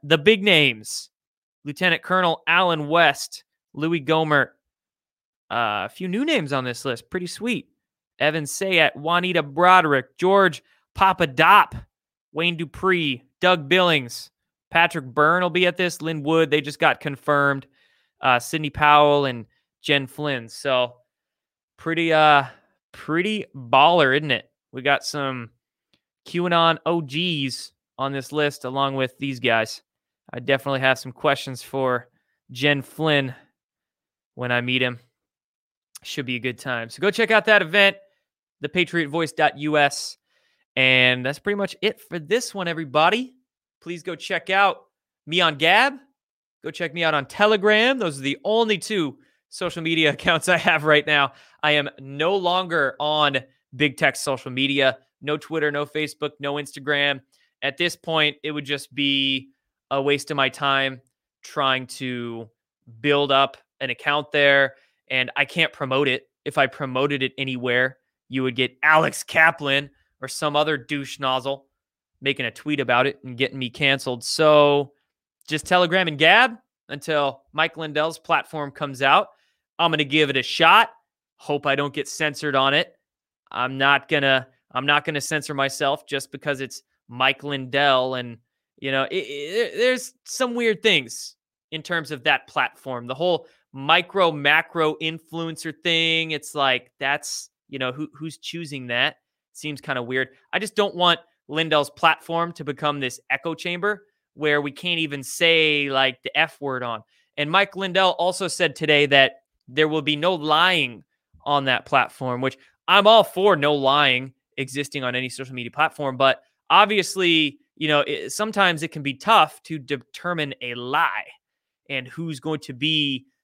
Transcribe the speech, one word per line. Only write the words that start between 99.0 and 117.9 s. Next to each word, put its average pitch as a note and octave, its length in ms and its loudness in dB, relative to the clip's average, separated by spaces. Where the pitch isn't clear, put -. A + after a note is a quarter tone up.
Seems D3 260 -10
kinda C3 220 -6
weird. B2+ 260 -4
I E3+ 60 -2
just G3+ 180 -10
don't G3+ 180 0
want F3 260 2
Lindell's D3+ 420 0
platform E3+ 640 0
to D#3 120 -14
become C#3+ 360 -4
this B2+ 180 -6
echo D#3+ 260 -4
chamber F3+ 520 -6
where D3 260 0
we C#3+ 100 -4
can't E3+ 300 -6
even C#3+ 240 -6
say, D#3 640 2
like, C3 320 0
the - 160 -8
F D#3 220 -2
word C3 240 -6
on. A2+ 180 -8
And D3 140 -4
Mike G3 240 2
Lindell F#3 380 0
also F3+ 340 -2
said D#3+ 300 -2
today D3 300 4
that C3+ 360 4
there D3+ 220 2
will D3+ 140 -2
be D3+ 120 -2
no E3 200 -2
lying D3+ 680 0
on C#3+ 200 0
that B2+ 220 0
platform, B2+ 540 -2
which C3 160 -2
I'm G3+ 220 6
all A3 160 8
for G3 320 2
no D3 180 2
lying C3+ 580 2
existing C#3 460 -8
on B2 140 -4
any B2+ 120 -4
social C3 260 -12
media A#2+ 180 -10
platform. D3 440 -4
But C3+ 260 2
obviously, F3+ 880 2
you D#3 120 -4
know, D3 120 4